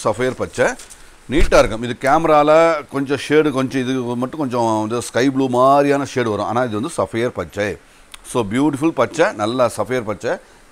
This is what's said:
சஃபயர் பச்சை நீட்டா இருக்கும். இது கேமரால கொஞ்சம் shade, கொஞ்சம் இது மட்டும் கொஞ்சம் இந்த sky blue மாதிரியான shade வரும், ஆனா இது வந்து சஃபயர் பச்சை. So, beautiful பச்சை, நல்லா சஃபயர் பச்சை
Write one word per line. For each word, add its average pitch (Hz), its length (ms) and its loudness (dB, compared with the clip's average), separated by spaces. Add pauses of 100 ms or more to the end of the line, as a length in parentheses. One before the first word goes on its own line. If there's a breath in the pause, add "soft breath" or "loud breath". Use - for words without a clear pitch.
சஃபயர் 117 380 -2
பச்சை 113 260 -2 (640 loud breath)
நீட்டா 156 280 4
இருக்கும். 113 240 0
இது 120 180 -4
கேமரால 151 500 4 (420)
கொஞ்சம் 135 240 -2 (100)
shade, 151 240 4
கொஞ்சம் 131 300 -2
இது 127 120 -4 (280)
மட்டும் 131 180 -6
கொஞ்சம் 117 440 0
இந்த 117 180 -4
sky 120 280 0
blue 135 180 0
மாதிரியான 139 680 2
shade 120 200 0
வரும், 101 180 -4
ஆனா 113 120 0
இது 104 160 -4
வந்து 135 180 -6
சஃபயர் 113 420 -2
பச்சை. 92 380 -6 (540 loud breath)
So, 123 200 -2
beautiful 147 500 0
பச்சை, 165 400 0
நல்லா 120 360 0
சஃபயர் 110 320 -4
பச்சை 113 240 -6 (380 soft breath)